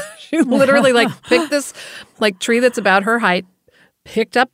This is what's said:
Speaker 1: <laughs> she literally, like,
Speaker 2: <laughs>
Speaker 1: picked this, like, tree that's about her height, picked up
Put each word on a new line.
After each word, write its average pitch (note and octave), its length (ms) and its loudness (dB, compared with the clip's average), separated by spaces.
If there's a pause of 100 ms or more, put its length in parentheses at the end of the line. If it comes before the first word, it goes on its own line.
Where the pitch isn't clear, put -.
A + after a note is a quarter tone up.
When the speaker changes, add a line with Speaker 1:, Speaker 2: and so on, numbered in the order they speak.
Speaker 1:
<laughs> - 100 -20
she - 220 -4
literally, C4+ 520 2
like, A#3 160 2 (140)
Speaker 2:
<laughs> - 60 -20
Speaker 1:
picked C#4 220 0
this, C#4+ 220 -4 (480)
like, G#3+ 180 0
tree A#3 220 -2
that's B3 180 0
about G3 260 2
her A3+ 140 0
height, F#3 260 0 (600)
picked - 320 -4
up B3 180 0